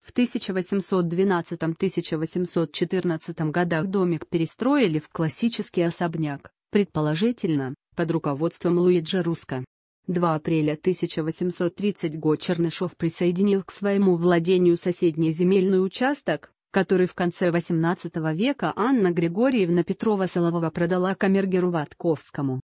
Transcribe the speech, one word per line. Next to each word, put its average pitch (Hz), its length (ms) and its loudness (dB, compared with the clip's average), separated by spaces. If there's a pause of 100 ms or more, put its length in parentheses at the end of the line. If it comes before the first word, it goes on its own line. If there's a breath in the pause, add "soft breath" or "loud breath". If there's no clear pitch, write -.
В - 120 -20
тысяча 233 400 -2
восемьсот 185 560 0
двенадцатом, 170 640 0
тысяча 170 420 -2
восемьсот 165 540 -2
четырнадцатом 170 800 -2
годах 175 360 0
домик 180 400 -2
перестроили 175 720 0
в - 100 -10
классический 185 720 -2
особняк, 165 680 -4 (200)
предположительно, 160 1040 0 (220)
под 165 140 -2
руководством 165 680 -2
Луиджи 180 440 2
Русско. 156 440 -4 (420)
Два 175 280 0
апреля 156 420 0
тысяча 175 440 -2
восемьсот 170 540 -4
тридцать 180 420 -4
год 156 220 2
Чернышев 170 560 -2
присоединил 180 680 2
к - 100 -14
своему 202 420 2
владению 175 640 4
соседний 165 560 0
земельный 185 500 4
участок, 208 680 -4 (200)
который 180 360 2
в - 60 -10
конце 175 380 -2
восемнадцатого 165 840 -2
века 208 420 -2
Анна 214 360 2
Григорьевна 175 720 2
Петрова-Соловова 175 840 0
продала 180 460 0
камергеру 190 560 2
Ватковскому. 143 1000 -2